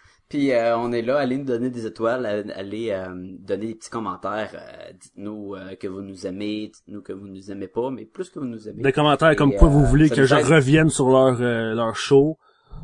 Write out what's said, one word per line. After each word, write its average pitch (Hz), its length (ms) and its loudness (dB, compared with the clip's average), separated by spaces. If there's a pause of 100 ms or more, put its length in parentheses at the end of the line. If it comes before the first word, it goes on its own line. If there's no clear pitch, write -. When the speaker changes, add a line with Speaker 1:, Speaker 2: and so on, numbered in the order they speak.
(280)
Speaker 1:
Puis, 139 240 -2
euh, 117 240 0
on 120 160 -4
est 120 80 -2
là, 123 160 -2
allez 135 220 -2
nous 143 80 -10
donner 123 240 -4
des 117 160 -8
étoiles, 117 400 -4
allez, 104 260 -6
allez, 104 380 -8
euh, 92 160 -6 (320)
donner 98 300 -6
des 110 80 -10
petits - 120 -20
commentaires, 104 640 -8
euh, 80 400 -18
dites-nous, 101 640 -14
euh, 95 220 -14
que 101 120 -10
vous 95 140 -12
nous 98 240 -14
aimez, 107 440 -8
dites-nous - 300 -18
que 95 140 -14
vous 98 140 -16
nous 98 220 -16
aimez 98 160 -12
pas, 117 240 -4
mais 110 140 -10
plus 180 240 -14
que - 100 -18
vous 151 60 -8
nous 110 240 -12
aimez. 107 140 -12
Speaker 2:
Des 131 100 4
commentaires 151 380 4
Speaker 1:
Et, 156 60 4
Speaker 2:
comme 147 180 4
quoi 165 160 6
vous 143 140 6
Speaker 1:
euh, - 20 4
Speaker 2:
voulez 147 220 6
Speaker 1:
ça 135 80 0
Speaker 2:
que 143 40 4
Speaker 1:
nous 135 60 6
Speaker 2:
je 131 80 2
Speaker 1:
aide. 151 100 4
Speaker 2:
revienne 151 460 4
sur 131 180 2
leur, 131 320 4
euh, 117 320 -2
leur 113 240 -2
show, 143 400 4 (480)